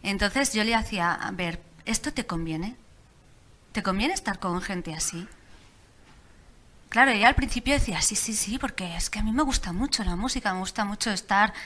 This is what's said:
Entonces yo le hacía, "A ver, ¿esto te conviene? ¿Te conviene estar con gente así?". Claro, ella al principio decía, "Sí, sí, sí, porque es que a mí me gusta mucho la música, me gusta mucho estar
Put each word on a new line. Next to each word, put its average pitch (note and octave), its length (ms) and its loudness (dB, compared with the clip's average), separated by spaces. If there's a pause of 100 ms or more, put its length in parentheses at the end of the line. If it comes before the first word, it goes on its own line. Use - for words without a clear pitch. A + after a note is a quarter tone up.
Entonces G3+ 500 0
yo G#3+ 120 2
le A#3 100 2
hacía, F#3+ 400 0
"A - 160 -6
ver, F3 300 -4 (260)
¿esto A3+ 260 -2
te A3+ 140 -4
conviene? E3 500 -4 (960)
¿Te G3+ 100 -4
conviene G3+ 320 0
estar G#3 240 -4
con F3+ 220 -2
gente F3 340 -6
así?". E3+ 320 -6 (1600)
Claro, B3+ 220 6
ella A3 180 6
al C#4 60 8
principio A#3+ 400 0
decía, F3+ 260 2
"Sí, - 160 2
sí, - 180 -2
sí, G#3+ 240 -2
porque E3+ 380 -6
es - 140 -2
que - 80 -4
a G#3+ 40 0
mí G#3+ 100 2
me B3+ 100 2
gusta A#3+ 300 0
mucho A3+ 320 -2
la F3+ 120 2
música, G#3+ 380 -2
me F#3 60 -4
gusta G3+ 240 -4
mucho G#3 260 -2
estar G3 420 2 (140)